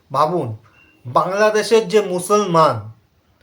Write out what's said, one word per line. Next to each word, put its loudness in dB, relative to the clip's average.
ভাবুন, -2
বাংলাদেশের 0
যে 2
মুসলমান, 0